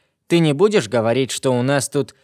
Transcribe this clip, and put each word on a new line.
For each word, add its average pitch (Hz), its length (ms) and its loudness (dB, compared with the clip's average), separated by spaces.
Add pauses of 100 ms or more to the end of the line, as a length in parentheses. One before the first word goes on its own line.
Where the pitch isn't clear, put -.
(280)
ты 170 120 2
не 156 140 2
будешь 180 340 2
говорить, 117 440 -2
что 135 200 -4
у 123 100 0
нас 135 280 -2
тут - 240 -6 (100)